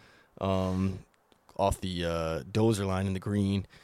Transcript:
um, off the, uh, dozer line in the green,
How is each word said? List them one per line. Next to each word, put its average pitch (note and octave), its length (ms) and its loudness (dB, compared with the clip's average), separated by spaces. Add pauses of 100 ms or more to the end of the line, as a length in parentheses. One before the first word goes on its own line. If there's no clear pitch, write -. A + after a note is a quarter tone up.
(400)
um, F#2+ 600 0 (580)
off G2 240 2
the, F2 240 -4
uh, E2 380 -2
dozer G#2 420 2
line F#2+ 220 0
in F#2+ 60 -2
the F#2+ 60 -4
green, G2+ 460 0 (180)